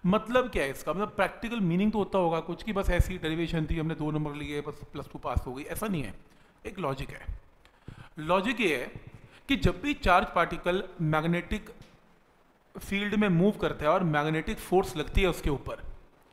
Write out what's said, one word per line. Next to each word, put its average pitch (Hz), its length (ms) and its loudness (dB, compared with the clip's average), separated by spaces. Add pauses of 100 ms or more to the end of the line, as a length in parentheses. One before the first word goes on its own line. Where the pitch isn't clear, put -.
मतलब 214 440 2
क्या 170 120 0
है 135 80 0
इसका? 151 220 -6
मतलब 202 240 -4
practical 220 460 -2
meaning 185 300 2
तो 220 60 0
होता 196 200 0
होगा 165 240 2
कुछ 170 200 -8
कि 214 100 -6
बस 190 180 0
ऐसी 175 280 2
derivation 165 480 0
थी, 165 120 0
हमने 160 160 -2
दो 156 160 -2
number 151 240 -2
लिए, 147 260 -6
बस 147 200 -10 (120)
plus 139 200 -10
two 127 60 -12
pass 127 280 -4
हो 127 80 -8
गई, 139 100 -8
ऐसा 165 220 -6
नहीं 175 160 -2
है। 95 120 -8 (500)
एक 185 140 -10
logic 139 320 -4
है। - 160 -12 (960)
Logic 190 400 2
ये 165 160 4
है 123 100 -4 (600)
कि 277 100 4
जब - 240 2
भी 285 140 -2
charge 196 380 4
particle 175 480 0 (200)
magnetic 170 680 0 (1040)
field 202 400 -2
में 208 160 4
move 175 220 6
करता 156 320 -2
है 151 60 6
और 190 140 6
magnetic 156 560 2
force 185 360 2
लगती 151 240 2
है 185 80 6
उसके 165 220 0
ऊपर, 127 320 -4 (500)